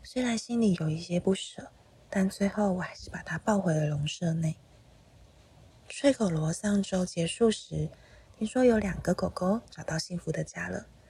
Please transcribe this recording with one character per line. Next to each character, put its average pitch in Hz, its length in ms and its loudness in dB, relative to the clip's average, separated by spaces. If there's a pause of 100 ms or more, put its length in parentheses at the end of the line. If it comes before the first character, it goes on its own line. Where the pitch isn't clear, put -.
虽 - 180 -6
然 240 160 2
心 233 240 -2
里 208 140 6
有 160 160 0
一 160 100 -2
些 175 200 -2
不 190 120 2
舍， - 380 -6 (400)
但 196 180 2
最 196 200 0
后 202 240 0
我 180 80 -2
还 - 140 -8
是 - 140 -16
把 - 140 -10
它 160 160 -6
抱 208 200 2
回 180 140 2
了 156 140 2
笼 147 200 -2
舍 165 260 -2
内。 160 240 -2 (1300)
睡 - 240 2
狗 220 160 2
罗 156 240 0
上 202 300 0
周 185 240 0
结 170 200 -2
束 226 220 2
时， 160 400 -2 (480)
听 220 80 -4
说 254 200 2
有 226 140 8
两 202 220 -2
个 180 140 2
狗 180 140 -2
狗 190 320 0 (100)
找 - 140 -14
到 160 120 -2
幸 175 220 -4
福 160 140 -6
的 160 100 -2
家 170 260 -8
了， 185 180 -8 (240)